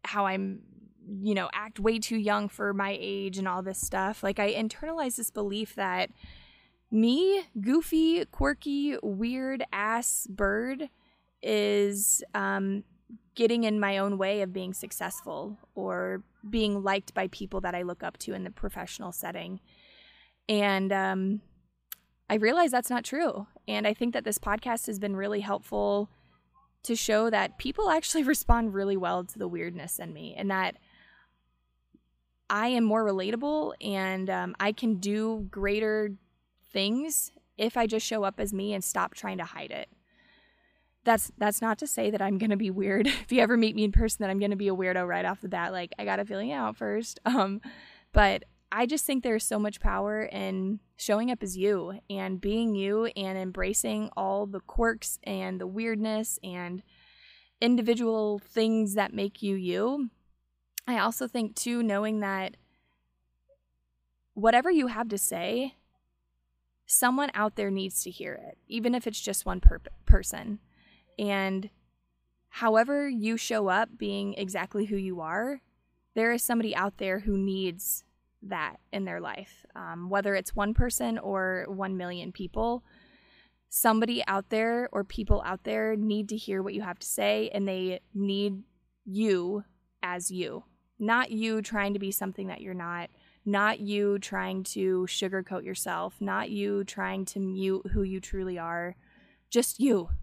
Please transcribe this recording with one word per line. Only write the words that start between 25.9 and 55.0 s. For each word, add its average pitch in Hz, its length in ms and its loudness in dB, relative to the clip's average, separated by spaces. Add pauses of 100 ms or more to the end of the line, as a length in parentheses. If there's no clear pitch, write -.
to 233 100 0
show 226 360 2
that 208 280 0
people 392 320 0
actually 320 320 2
<laughs> - 20 2
respond 233 500 4
really 196 220 0
well 180 280 0
to 214 140 -14
the 185 100 -4
weirdness 170 500 -8
in 165 140 -10
me, 156 240 -14
and 196 140 -2
that 190 260 0 (1700)
I 208 200 0
am 240 160 4
more 220 200 4
relatable, 233 760 0
and, 190 480 -2
um, 180 300 -4
I 214 140 2
can 226 240 0
do 214 540 -2
greater 208 640 0 (580)
things 240 600 0 (260)
if 220 180 0
I 233 100 2
just 220 200 -2
show 220 160 -2
up 196 160 -2
as 208 140 -4
me 202 220 -4
and 190 100 -4
stop - 300 -2
trying 190 240 -6
to 165 60 -6
hide - 280 -12
it. - 160 -8 (1120)
That's, 226 360 2
that's 208 240 2
not 226 160 0
to 302 80 -6
say 220 240 0
that 202 120 -2
I'm 196 160 2
gonna 208 180 2
be 196 140 0
weird. 196 360 2
<laughs> - 180 0
If - 80 -4
you 247 80 6
ever 233 160 6
meet 220 180 4
me 214 100 2
in 202 60 2
person, 220 300 6
that 196 100 0
I'm 196 80 0
gonna 202 160 2
be 196 140 0
a 190 60 2
weirdo 185 340 0
right 180 160 0
off 190 160 -2
the 190 80 -8
bat. 180 240 -2
Like, 175 260 -6
I 208 60 -6
got 196 160 0
a 202 40 -2
feeling 214 280 -4
out 226 240 -4
first. 220 460 -4
<laughs> - 40 -4
Um, 202 340 2 (520)
but 196 320 6 (280)
I 233 140 2
just 294 180 0
think 269 200 0
there's 220 200 2
so 214 140 0
much 208 220 -2
power 208 420 0
in 190 560 -4 (180)
showing 226 340 2
up 247 120 -4
as 190 140 -6
you 190 420 0 (100)
and 190 320 -4
being 214 340 2
you 202 320 0 (100)
and 190 220 -4
embracing 190 800 -2
all 196 300 -2
the 196 140 -8
quirks - 640 0